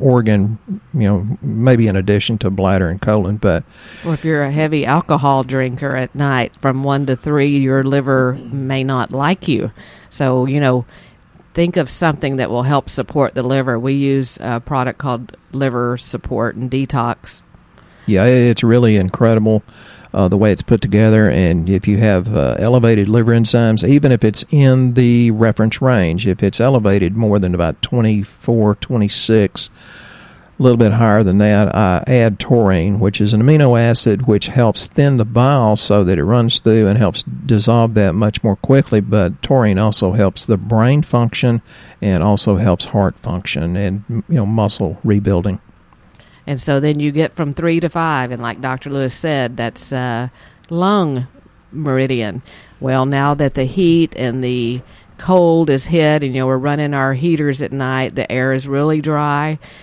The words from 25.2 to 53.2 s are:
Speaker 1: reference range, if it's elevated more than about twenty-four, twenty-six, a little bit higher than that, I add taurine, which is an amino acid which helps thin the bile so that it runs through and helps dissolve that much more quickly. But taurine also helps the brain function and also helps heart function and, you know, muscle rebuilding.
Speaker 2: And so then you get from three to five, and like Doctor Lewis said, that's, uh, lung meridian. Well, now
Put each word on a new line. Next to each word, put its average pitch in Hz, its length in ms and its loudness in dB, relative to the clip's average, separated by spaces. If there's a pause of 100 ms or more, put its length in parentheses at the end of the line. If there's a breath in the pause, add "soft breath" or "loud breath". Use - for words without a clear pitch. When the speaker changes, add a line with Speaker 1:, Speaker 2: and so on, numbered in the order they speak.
Speaker 1:
reference 110 500 0
range, 98 440 0
if 92 160 -2
it's 98 160 0
elevated 107 600 2
more 104 200 2
than 90 160 0
about 82 280 -2
twenty-four, 107 920 0
twenty-six, 110 920 0 (920 loud breath)
a 127 40 -2
little 123 140 4
bit 110 160 4
higher 110 320 2
than 95 140 2
that, 104 360 2
I 90 320 0
add 117 320 2
taurine, 101 640 2
which 98 200 0
is 104 120 2
an 110 100 2
amino 139 340 4
acid 117 500 2
which 104 200 2
helps 113 400 0
thin 139 300 2
the 113 80 2
bile 120 520 2
so 104 280 2
that 90 140 0
it 71 60 0
runs 117 360 2
through 110 260 4
and 104 120 2
helps 98 260 0
dissolve 117 720 0
that 98 200 2
much 104 300 -2
more 101 120 0
quickly. 131 440 2
But 95 420 -2
taurine 107 360 2
also 92 340 0
helps 98 340 -2
the 107 120 0
brain 113 440 0
function 117 600 -2 (380 loud breath)
and 95 220 0
also 101 340 0
helps 95 280 0
heart 98 340 -2
function 87 580 -6
and, 101 320 -4
you 117 260 -6
know, 110 120 0
muscle 104 560 -2
rebuilding. 101 560 0 (880 soft breath)
Speaker 2:
And 139 140 -6
so 139 200 0
then 151 200 0
you 147 120 -2
get 151 220 -2
from 143 200 -6
three 170 260 -2
to 170 80 -2
five, 147 420 -4
and 120 120 -10
like 117 180 -8
Doctor 131 300 -8
Lewis 135 240 -4
said, 131 420 -4
that's, 117 360 -8
uh, 123 360 -6 (420 soft breath)
lung 170 560 -2 (460)
meridian. 131 680 -4 (360 loud breath)
Well, 131 280 -2
now 143 280 0